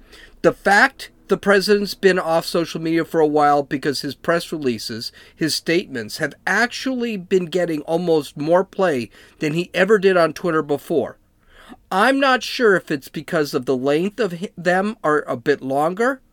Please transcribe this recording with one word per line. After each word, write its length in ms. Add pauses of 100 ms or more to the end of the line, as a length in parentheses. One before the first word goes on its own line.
(400)
"The 120
fact 580 (180)
the 100
president's 560
been 240
off 260
social 360
media 240
for 160
a 60
while 360
because 380
his 160
press 360
releases, 600 (220)
his 200
statements 640
have 160 (120)
actually 720
been 300
getting 360
almost 540
more 280
play 440 (300)
than 160
he 180
ever 260
did 180
on 160
Twitter 280
before. 560 (760)
I'm 280
not 220
sure 320
if 160
it's 180
because 460
of 120
the 100
length 440
of 200
hi-, 180
them 440
are 260
a 80
bit 260
longer. 580 (120)